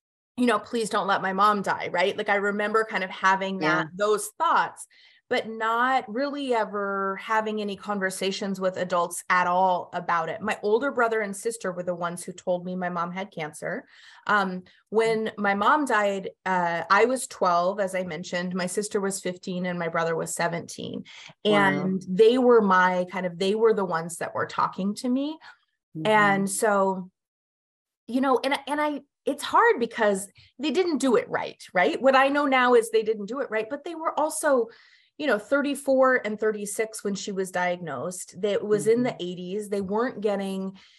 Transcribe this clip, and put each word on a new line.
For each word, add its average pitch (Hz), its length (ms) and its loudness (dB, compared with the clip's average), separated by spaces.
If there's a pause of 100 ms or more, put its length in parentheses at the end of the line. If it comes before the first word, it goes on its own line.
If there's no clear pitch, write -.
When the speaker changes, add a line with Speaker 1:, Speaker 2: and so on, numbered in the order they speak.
(360)
Speaker 1:
you 247 100 2
know, 220 120 4
"Please 226 320 -4
don't 202 160 -2
let 196 160 2
my 190 100 -2
mom 202 300 2
die," - 300 -4
right? 190 240 0
Like, 208 120 -4
I 202 80 2
remember 208 480 0
kind 202 200 -6
of 185 60 -6
having 190 500 0
that, 160 260 0
Speaker 2:
Yeah. 151 80 -14
Speaker 1:
those 208 340 0 (100)
thoughts, 240 480 0 (420)
but 247 200 -4
not 226 600 0
really 269 460 -2
ever 196 640 -2
having 214 440 -2
any 202 140 -6
conversations 196 880 -4
with 185 160 -2
adults 175 520 -2
at 180 200 2
all 180 440 2
about 170 360 -2
it. 156 120 -8
My 208 220 -4
older 240 300 0
brother 220 280 0
and 202 140 -4
sister 226 380 -6
were 180 100 -8
the 175 140 -4
ones 175 260 -6
who 180 100 -12
told 180 320 -4
me 180 120 -6
my 180 140 -4
mom 175 200 -4
had 190 220 -8
cancer. 160 560 -8 (400)
Um, 190 340 0 (280)
when 220 460 2
my 202 180 0
mom 254 300 4
died, 202 460 0 (140)
uh, 175 440 0
I 208 180 6
was 254 200 -2
twelve, 180 540 0
as 185 160 -2
I 185 80 -2
mentioned, 180 500 -6
my 185 120 -2
sister 208 340 -4
was 190 200 -2
fifteen 180 460 -6
and 175 140 -4
my 165 80 -4
brother 165 260 -2
was 165 180 -4
seventeen. - 680 -6 (420)
Speaker 2:
Wow. 208 140 4 (120)
Speaker 1:
And 190 380 0
they 220 300 6
were 240 220 8
my 185 500 4
kind 185 160 -4
of, 170 100 -8
they 196 200 0
were 220 180 4
the 196 100 0
ones 165 340 -4
that 123 140 -6
were 117 140 -2
talking 185 500 -2
to 262 120 -6
me. 285 300 -2 (580)
Speaker 2:
Mm-hmm. 160 100 -4
Speaker 1:
And 202 420 4
so, 190 640 0 (960)
you 247 140 -2
know, 262 240 4
and, 269 120 0 (120)
and 294 120 -2
I, 302 200 -2 (240)
it's 277 180 -4
hard 415 380 4
because 208 480 0 (320)
they 302 100 -2
didn't 339 280 0
do 247 180 4
it - 120 0
right, - 320 -6 (140)
right? 190 260 2
What 269 140 6
I 269 140 6
know 294 180 0
now 254 280 4
is 226 180 4
they 226 100 4
didn't 208 240 -4
do 185 140 -6
it 233 100 -6
right, 214 180 -2
but 285 140 -8
they 339 140 -10
were 320 200 -6
also, 285 520 2 (500)
you 302 80 -6
know, 220 120 2
thirty-four 262 840 2
and 214 140 -6
thirty-six 214 640 -4
when 202 120 -4
she 202 180 -8
was 190 180 -4
diagnosed. 180 920 -6
That 196 220 -2
was 208 220 0
in 233 160 4
the 247 80 0
Speaker 2:
Mm-hmm. 175 180 -8
Speaker 1:
eighties. 180 400 -8
They 202 120 -2
weren't 214 400 -2
getting 196 560 -4 (220)